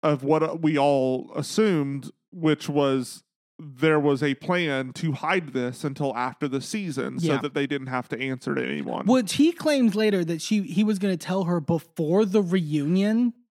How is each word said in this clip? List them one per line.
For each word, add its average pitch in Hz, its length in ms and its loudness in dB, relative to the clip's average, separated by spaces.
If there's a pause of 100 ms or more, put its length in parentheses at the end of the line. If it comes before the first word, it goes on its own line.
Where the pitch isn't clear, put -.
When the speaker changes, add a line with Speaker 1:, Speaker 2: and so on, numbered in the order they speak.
Speaker 1:
of 147 200 2
what 156 380 0
we 147 180 2
all 131 560 2
assumed, 147 760 0 (200)
which 160 380 -2
was 135 560 0 (340)
there 151 400 2
was 143 240 2
a 143 120 0
plan 139 580 -2
to 160 200 -2
hide 156 420 -2
this 123 280 -4
until 139 320 -4
after 127 320 -4
the 131 140 -2
season 139 580 -6
so 165 140 0
Speaker 2:
Yeah. 139 80 2
Speaker 1:
that 139 140 -6
they 143 120 -2
didn't 135 220 -4
have 127 220 -4
to 117 100 -6
answer 131 340 -4
to 131 100 -2
anyone. 139 420 -4
Speaker 2:
Which 233 280 2
he 311 160 4
claims 277 440 2
later 208 320 2
that 160 160 -4
she, 208 200 0
he 185 220 0
was 208 140 0
gonna 190 180 0
tell 185 280 -2
her 170 140 0
before 170 680 0
the 202 160 2
reunion. 185 920 2 (200)